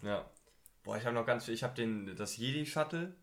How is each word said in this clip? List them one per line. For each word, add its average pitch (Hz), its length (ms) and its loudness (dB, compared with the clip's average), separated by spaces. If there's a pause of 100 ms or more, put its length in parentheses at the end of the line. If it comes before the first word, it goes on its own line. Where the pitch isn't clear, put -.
Ja. 98 160 0 (580)
Boah, 104 140 -2
ich 113 80 -2
hab 120 80 2
noch 117 120 2
ganz 120 200 4
viel, 117 100 0
ich 113 80 -2
hab 127 120 0
den, 107 400 0
das 104 220 -4
Jedi-Shuttle 151 840 0